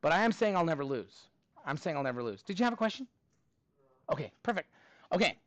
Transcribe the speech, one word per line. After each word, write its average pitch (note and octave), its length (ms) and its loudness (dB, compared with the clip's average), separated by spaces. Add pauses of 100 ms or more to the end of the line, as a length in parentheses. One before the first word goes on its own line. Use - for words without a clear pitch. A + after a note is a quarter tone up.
but D3 120 2
I F3+ 120 4
am A3+ 80 4
saying G#3 240 2
I'll F3+ 80 4
never D#3 200 0
lose. C3+ 440 -6 (380)
I'm C#3+ 100 -4
saying D#3 200 -4
I'll C#3 60 -2
never B2+ 200 -2
lose. G#2+ 200 -4
Did F#3+ 160 -8
you A3 60 2
have A#3+ 80 2
a A#3 40 -4
question? A3 300 -2 (1040)
Okay, C3 220 -4 (100)
perfect. G3 260 -4 (440)
Okay. F#3 240 2 (100)